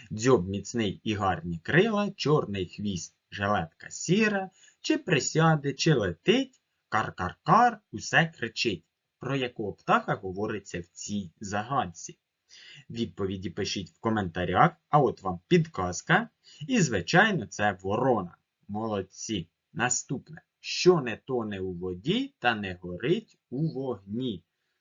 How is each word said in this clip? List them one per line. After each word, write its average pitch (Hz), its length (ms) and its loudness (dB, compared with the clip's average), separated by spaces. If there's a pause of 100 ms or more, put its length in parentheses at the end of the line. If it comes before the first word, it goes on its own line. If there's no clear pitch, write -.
(120)
Дзьоб 110 380 2
міцний 101 540 -2
і 107 100 0
гарні 87 460 -2
крила, 202 560 2
чорний 101 500 0
хвіст, 101 500 -8 (160)
жилетка 104 580 -2
сіра, 202 600 0 (320)
чи 311 160 0
присяде, 156 760 2
чи 160 200 4
летить, 143 680 0 (280)
кар-кар-кар, 151 880 2 (120)
усе 151 460 0
кричить. - 480 -4 (380)
Про 131 120 -2
якого 120 380 -4
птаха 202 420 0
говориться 98 640 -6
в 85 60 -10
цій 98 460 -8 (100)
загадці? 107 760 -4 (720)
Відповіді 98 600 -4
пишіть 92 400 -6
в - 100 -20
коментарях, 98 720 2 (180)
а 151 100 6
от 117 220 2
вам 92 260 -6
підказка. 170 840 0 (380)
І, 254 120 2
звичайно, 156 640 2
це 104 360 -2
ворона. 104 560 0 (300)
Молодці. 104 800 -6 (240)
Наступне. 123 680 -4 (180)
Що 175 420 4
не 113 160 -4
тоне 110 420 -4
у 92 140 -6
воді 95 640 -4
та 120 160 0
не 95 260 -6
горить 123 580 -4 (100)
у 143 240 -2
вогні? 117 720 -6 (380)